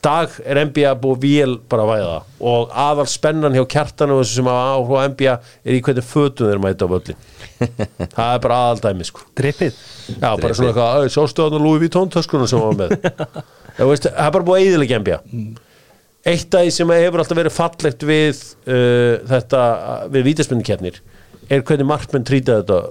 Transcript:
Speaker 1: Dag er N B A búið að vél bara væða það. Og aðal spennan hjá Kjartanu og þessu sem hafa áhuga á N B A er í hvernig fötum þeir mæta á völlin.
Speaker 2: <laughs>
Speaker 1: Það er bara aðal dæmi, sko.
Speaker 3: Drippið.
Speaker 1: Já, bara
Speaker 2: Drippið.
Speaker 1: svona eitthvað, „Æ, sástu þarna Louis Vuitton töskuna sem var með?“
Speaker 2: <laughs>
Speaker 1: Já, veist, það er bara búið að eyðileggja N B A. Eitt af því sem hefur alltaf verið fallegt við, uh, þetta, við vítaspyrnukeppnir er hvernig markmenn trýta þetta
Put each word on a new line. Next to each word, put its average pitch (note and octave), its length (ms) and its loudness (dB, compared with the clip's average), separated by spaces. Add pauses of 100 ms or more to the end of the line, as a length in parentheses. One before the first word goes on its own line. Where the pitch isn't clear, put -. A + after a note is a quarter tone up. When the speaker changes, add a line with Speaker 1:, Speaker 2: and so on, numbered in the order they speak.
Speaker 1:
Dag D#3 240 0 (160)
er C#3 160 0
N D3+ 100 0
B D3 140 0
A C3+ 100 2
búið C3 220 0
að B2+ 80 -6
vél C#3+ 280 2 (140)
bara A2+ 220 0
væða G#2 240 0
það. D#2+ 120 -8 (200)
Og A#2+ 260 0
aðal C#3+ 380 0
spennan D3+ 480 0
hjá C3 80 4
Kjartanu C#3+ 540 0
og C3 40 2
þessu A2+ 140 -2
sem B2+ 80 0
hafa B2+ 320 0
áhuga C3 240 0
á C3+ 80 0
N C3+ 80 -6
B C3+ 100 0
A B2 120 2 (260)
er A#2+ 80 -2
í B2+ 80 2
hvernig B2 240 -2
fötum C3+ 480 0
þeir G2 80 0
mæta F#2+ 240 0
á F2 80 0
völlin. F#2 240 -4 (480)
Speaker 2:
<laughs> A2 500 -8
Speaker 1:
Það A#2 200 -2
er A#2+ 100 -2
bara A#2+ 220 2
aðal A#2 180 -2
dæmi, F#2 240 -2
sko. - 140 -18 (120)
Speaker 3:
Drippið. C#3 380 -2 (480)
Speaker 1:
Já, - 0 -
bara A2+ 160 0
Speaker 2:
Drippið. A2 220 -2
Speaker 1:
svona B2 160 2
eitthvað, B2 340 2
„Æ, - 0 -
sástu D#3 380 0
þarna D3+ 180 0
Louis D#3 160 4
Vuitton E3+ 320 0
töskuna D3+ 340 0
sem A#2 140 2
var G#2+ 160 0
með?“ F#2+ 160 -2 (460)
Speaker 2:
<laughs> - 400 -20
Speaker 1:
Já, - 100 2
veist, C#3+ 160 2
það D3+ 220 0
er - 100 0
bara F3+ 80 -6
búið F#3 160 4
að F#3+ 60 6
eyðileggja C#3 340 2
N G2 80 -4
B E2+ 80 0
A. - 20 -10 (1080)
Eitt E3+ 300 -2
af F3 80 4
því E3+ 80 2
sem E3+ 220 0
hefur E3+ 260 2
alltaf E3 200 -2
verið D#3+ 160 -2
fallegt D#3+ 480 -2
við, D#3 340 2 (300)
uh, A#2+ 600 2
þetta, B2+ 340 0 (500)
við C3+ 160 2
vítaspyrnukeppnir A2+ 720 -2 (520)
er C3+ 120 2
hvernig C#3 240 0
markmenn C#3 360 -2
trýta B2+ 380 2
þetta F#2 160 0 (120)